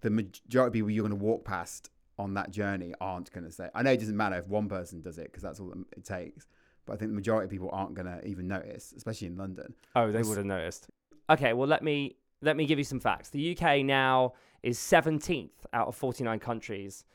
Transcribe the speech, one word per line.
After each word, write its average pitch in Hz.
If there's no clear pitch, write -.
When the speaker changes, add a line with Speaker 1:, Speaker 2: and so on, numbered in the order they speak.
Speaker 1:
the 113
majority 113
of 110
people 107
you're 107
gonna 104
walk 104
past -
on 98
that 98
journey 98
aren't 90
gonna 82
say, 85
I 117
know 135
it 123
doesn't 107
matter 101
if 87
one 104
person 92
does 82
it, 80
'cause 95
that's 90
all 92
it 95
takes. 87
But 110
I -
think 110
the 107
majority 104
of 92
people 92
aren't 95
gonna 90
even 92
notice, 92
especially 110
in 87
London. 95
Speaker 2:
Oh, 117
they 107
Speaker 1:
It's 110
Speaker 2:
would 107
have 101
noticed. 87
Okay, 139
well, 127
let 151
me, 147
let 147
me 156
give 147
you 143
some 127
facts. -
The 139
U 165
K 147
now 131
is 120
seventeenth 156
out 113
of -
forty-nine 120
countries 101